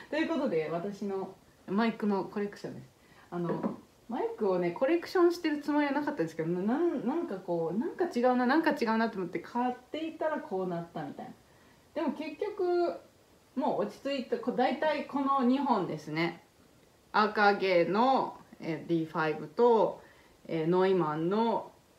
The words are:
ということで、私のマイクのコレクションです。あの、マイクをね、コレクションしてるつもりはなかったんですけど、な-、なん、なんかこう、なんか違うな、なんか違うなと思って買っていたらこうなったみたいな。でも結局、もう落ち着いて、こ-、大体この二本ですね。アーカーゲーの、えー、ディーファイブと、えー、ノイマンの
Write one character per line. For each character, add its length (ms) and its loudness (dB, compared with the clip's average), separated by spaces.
と 60 -4
い 80 0
う 40 -4
こ 80 0
と 120 0
で、 220 0
私 340 -6
の 300 -6
マ 200 2
イ 80 0
ク 120 -4
の 180 0
コ 160 -8
レ 60 -2
ク 120 -10
シ 80 -12
ョ 40 -10
ン 40 -12
で 80 -14
す。 80 -20
あ 80 -6
の、 400 -4
マ 120 -4
イ 160 0
ク 140 0
を 80 2
ね、 140 2
コ 140 0
レ 120 4
ク 100 -10
シ 100 0
ョ 40 6
ン 100 6
し 60 -6
て 100 -2
る 140 -2
つ 100 -2
も 80 2
り 60 2
は 60 0
な 100 0
か 100 -2
っ 20 -4
た 80 0
ん 40 0
で 20 -2
す 80 -14
け 60 -4
ど、 60 -4
な-、 120 0
な 20 0
ん、 280 0
な 80 0
ん 120 -2
か 100 -6
こ 380 -2
う、 40 -2
な 80 0
ん 100 -6
か 80 0
違 100 0
う 120 6
な、 80 2
な 120 4
ん 60 4
か 100 2
違 120 -2
う 140 2
な 100 2
と 80 -10
思 100 -4
っ 40 -8
て 80 -4
買 340 -4
っ 20 -4
て 160 -6
い 60 -8
た 160 -2
ら 100 -2
こ 260 -4
う 40 -4
な 120 -4
っ 120 -8
た 100 -8
み 120 -10
た 80 -14
い 40 -14
な。 60 -16
で 80 -2
も 100 -2
結 240 -8
局、 580 0
も 220 -2
う 40 0
落 100 -4
ち 80 -18
着 260 -4
い 20 -18
て、 80 -2
こ-、 160 -2
大 280 2
体 260 0
こ 140 -4
の 220 2
二 160 4
本 280 0
で 120 -6
す 100 -16
ね。 360 -4
ア 140 4
ー 60 0
カ 160 4
ー 100 4
ゲ 300 4
ー 0 -
の、 480 2
え 240 -4
ー、 40 -16
デ 60 2
ィ 80 4
ー 40 -4
フ 120 -6
ァ 140 2
イ 20 0
ブ 140 -10
と、 520 4
え 180 -2
ー、 20 0
ノ 200 6
イ 80 6
マ 220 2
ン 140 0
の 420 0